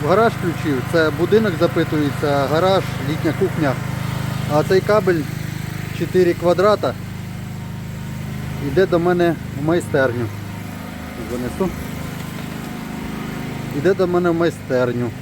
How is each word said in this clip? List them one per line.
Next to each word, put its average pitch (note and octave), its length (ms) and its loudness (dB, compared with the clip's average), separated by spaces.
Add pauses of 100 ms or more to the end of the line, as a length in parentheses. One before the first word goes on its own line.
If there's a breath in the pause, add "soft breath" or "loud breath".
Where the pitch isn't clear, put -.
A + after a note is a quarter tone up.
в D3 40 0
гараж G#3 260 6
включив. D3 480 -2 (100)
Це D#3+ 280 4
будинок G3 400 4
запитується, D3 920 2
гараж, F3+ 320 4 (260)
літня D3+ 300 0
кухня. D#3+ 340 2 (800)
А D3+ 100 6
цей F#3+ 180 4
кабель F#3+ 400 2 (800)
чотири F3 340 4
квадрата F3 600 2 (1700)
іде D#3+ 180 4
до E3+ 140 2
мене F3 360 4 (260)
в D3+ 40 -2
майстерню. C3+ 600 2 (1040)
Занесу. B2 420 -2 (2000)
Іде E3 160 2
до F#3 140 2
мене F3 220 2
в E3 40 4
майстерню. B2+ 760 0 (120)